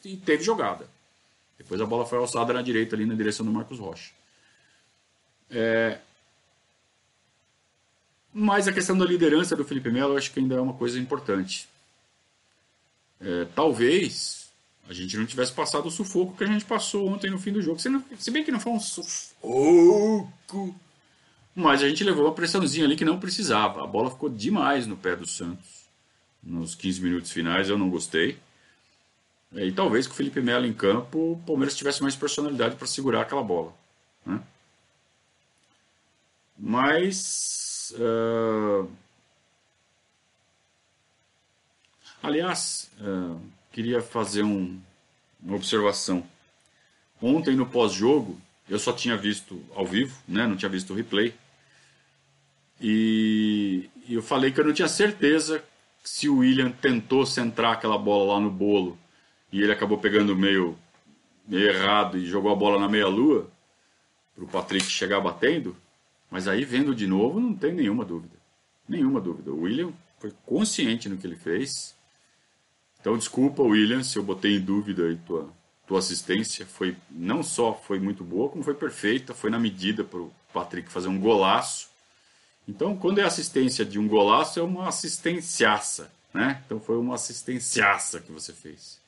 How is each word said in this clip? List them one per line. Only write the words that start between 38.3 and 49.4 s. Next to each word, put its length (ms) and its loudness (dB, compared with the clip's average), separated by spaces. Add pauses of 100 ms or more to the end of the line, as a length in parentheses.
aliás, 680 -2 (100)
é, 380 -4 (340)
queria 300 -2
fazer 420 -2
um, 360 -2 (640)
uma 140 -6
observação. 680 0 (960)
Ontem 340 2
no 100 2
pós-jogo, 720 2 (280)
eu 120 -2
só 120 -2
tinha 240 -2
visto 460 -6 (140)